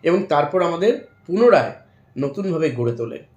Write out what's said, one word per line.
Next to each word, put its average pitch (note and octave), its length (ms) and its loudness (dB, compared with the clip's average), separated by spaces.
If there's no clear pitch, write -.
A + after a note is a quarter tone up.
এবং F3 260 0
তারপর D3+ 340 0
আমাদের F3 460 -2
পুনরায় G3+ 460 4
নতুনভাবে D#3 520 -2
গড়ে A#2+ 220 -2
তোলে। A2+ 320 -10